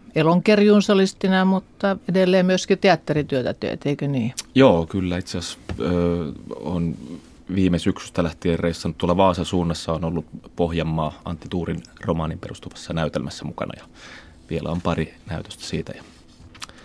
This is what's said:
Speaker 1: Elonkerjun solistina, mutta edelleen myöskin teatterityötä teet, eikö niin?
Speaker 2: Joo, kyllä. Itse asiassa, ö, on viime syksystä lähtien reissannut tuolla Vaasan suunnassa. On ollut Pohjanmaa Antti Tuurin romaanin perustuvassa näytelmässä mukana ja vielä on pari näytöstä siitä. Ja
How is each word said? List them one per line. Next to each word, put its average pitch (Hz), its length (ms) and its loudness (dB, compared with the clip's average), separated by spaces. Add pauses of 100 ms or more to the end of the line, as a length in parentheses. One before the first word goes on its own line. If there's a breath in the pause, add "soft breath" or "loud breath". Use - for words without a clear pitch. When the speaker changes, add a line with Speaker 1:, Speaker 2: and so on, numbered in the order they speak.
(140)
Speaker 1:
Elonkerjun 202 680 6
solistina, 190 600 2
mutta 190 520 0 (120)
edelleen 185 380 4
myöskin 185 320 2
teatterityötä 147 760 0
teet, - 320 -6
eikö 143 220 -2
niin? 123 240 -2 (220)
Speaker 2:
Joo, 98 320 6
kyllä. 90 320 -2
Itse 92 200 -8
asiassa, - 200 -10 (220)
ö, - 40 -2 (760)
on 85 340 -2 (600)
viime 90 240 2
syksystä - 440 -2
lähtien 82 360 -2
reissannut 85 400 -4
tuolla 87 180 0
Vaasan 92 280 2
suunnassa. 85 480 -2
On 80 120 -4
ollut 82 220 -4 (300)
Pohjanmaa 80 680 -2
Antti 82 240 -10
Tuurin 85 340 -6 (220)
romaanin 82 340 -2
perustuvassa - 540 -14
näytelmässä 78 520 -4
mukana - 320 -8
ja - 80 -20 (640 loud breath)
vielä 78 200 -6
on 85 100 -4
pari 82 340 -4 (160)
näytöstä - 340 -12
siitä. - 320 -8
Ja - 60 -20 (840 loud breath)